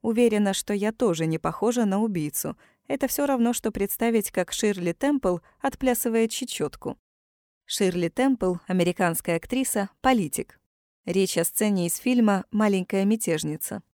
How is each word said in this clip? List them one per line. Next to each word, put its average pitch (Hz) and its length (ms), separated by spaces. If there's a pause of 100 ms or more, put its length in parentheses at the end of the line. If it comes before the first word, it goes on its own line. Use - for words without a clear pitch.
Уверена, 214 540
что - 200
я 208 160
тоже 175 360
не 160 120
похожа 220 460
на 202 160
убийцу. 160 560 (320)
Это 277 180
всё 285 200
равно, 247 260
что 226 180
представить, 214 600
как 180 200
Ширли 185 400
Темпл 262 460 (220)
отплясывает 240 720
чечётку. - 680 (680)
Ширли 180 440
Темпл, 233 480 (100)
американская 175 680
актриса, 220 520 (120)
политик. 220 580 (460)
Речь 185 340
о 165 60
сцене 196 420
из - 120
фильма 220 520
"Маленькая 196 540
мятежница". 170 880